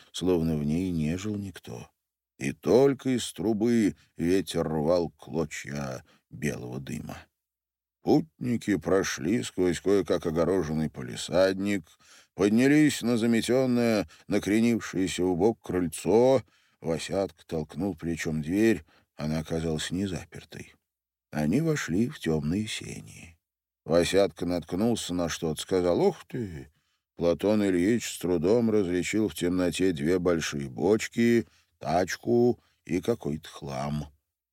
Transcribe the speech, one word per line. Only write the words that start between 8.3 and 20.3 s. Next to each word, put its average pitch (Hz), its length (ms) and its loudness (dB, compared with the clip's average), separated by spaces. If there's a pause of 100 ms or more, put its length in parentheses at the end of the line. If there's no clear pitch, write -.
прошли 95 640 0
сквозь 90 380 0
кое-как 92 440 0
огороженный 80 640 0
палисадник, 95 960 0 (500)
поднялись 127 680 4
на 117 160 0
заметённое, 117 880 2 (180)
накренившееся 101 960 0
в 92 140 2
бок 104 240 2
крыльцо. 104 800 2 (380)
Васятка 82 680 -4
толкнул 85 480 -4
плечом 80 460 -4
дверь, 95 440 2 (320)
она 78 240 -4
оказалась 80 500 -4
незапертой. - 840 -8 (560)